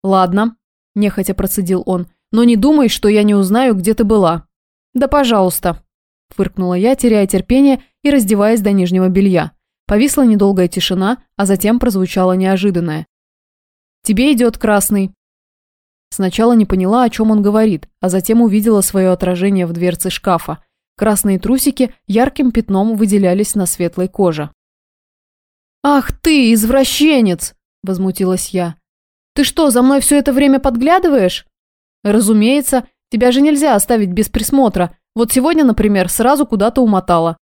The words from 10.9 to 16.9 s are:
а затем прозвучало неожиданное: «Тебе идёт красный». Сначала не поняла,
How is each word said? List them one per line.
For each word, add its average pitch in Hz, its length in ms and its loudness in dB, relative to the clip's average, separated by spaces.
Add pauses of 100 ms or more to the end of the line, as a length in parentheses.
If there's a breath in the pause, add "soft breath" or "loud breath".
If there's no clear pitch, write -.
а - 100 -4
затем 202 340 0
прозвучало 185 540 0
неожиданное: 185 720 -2 (1000)
«Тебе 247 300 2
идёт 233 240 0
красный». 202 560 -2 (960)
Сначала 220 440 0
не 220 120 4
поняла, 196 380 0